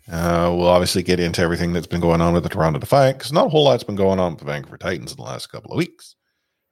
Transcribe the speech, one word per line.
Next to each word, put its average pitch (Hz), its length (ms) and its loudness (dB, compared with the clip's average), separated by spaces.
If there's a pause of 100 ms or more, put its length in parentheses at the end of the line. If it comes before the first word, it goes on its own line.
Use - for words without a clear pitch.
(100)
Uh, 85 460 0
we'll 87 120 2
obviously 90 340 4
get 87 180 2
into 87 220 0
everything 85 300 0
that's 85 160 -4
been 87 120 -4
going 85 200 2
on 85 120 2
with 85 120 2
the 82 40 -6
Toronto - 300 0
Defiant, 135 400 2
'cause 131 140 -10
not 202 140 2
a - 20 0
whole 151 160 4
lot's 123 180 4
been 104 140 -8
going 95 240 2
on 87 120 0
with 76 60 -14
the 69 80 -18
Vancouver 71 320 -10
Titans 92 320 -8
in - 60 -16
the 64 80 -16
last 62 240 -12
couple - 240 -18
of 85 40 -8
weeks. - 380 -6 (580)